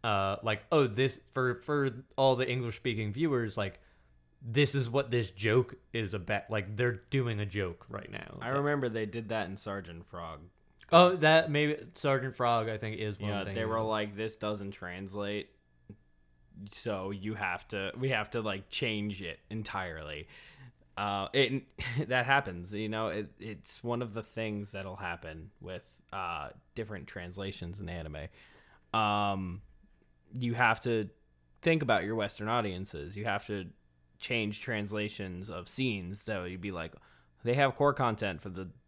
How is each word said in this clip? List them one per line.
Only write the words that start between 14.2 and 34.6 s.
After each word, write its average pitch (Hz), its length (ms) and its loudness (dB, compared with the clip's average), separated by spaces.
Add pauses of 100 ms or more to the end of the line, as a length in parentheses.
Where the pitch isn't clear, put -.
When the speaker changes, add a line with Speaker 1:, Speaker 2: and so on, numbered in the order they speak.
Speaker 2:
doesn't 101 340 -4
translate, 98 760 -6 (1200)
so 98 400 -4
you 104 240 -4
have 92 340 -4
to, 98 280 -4
we 131 120 0
have 107 220 0
to, 117 100 -2
like, 98 280 -4
change 104 520 -2
it 82 180 -8 (100)
entirely." 82 800 -6 (680)
Uh, 101 360 0
it, 131 300 2 (220)
<laughs> 120 240 -2
that 123 160 2
happens, 98 480 2
you 107 160 -4
know, 110 200 -2
it, 101 200 -4 (100)
it's - 440 -12
one 120 180 -2
of 113 120 -6
the 113 100 -6
things 104 500 -6
that'll 95 240 -8
happen 85 540 -8 (100)
with, 92 220 -10 (280)
uh, 85 380 -4 (260)
different 104 320 -8
translations 90 720 -8
in 92 100 -8
anime. 78 380 -8 (680)
Um, 101 680 0 (760)
you 120 180 0
have 117 260 4
to 110 280 0 (520)
think 165 200 4
about 113 220 4
your 107 120 -2
Western 104 340 -2
audiences. 95 640 -2
You 104 100 -6
have 101 220 0
to 98 200 -4 (520)
change 107 420 -2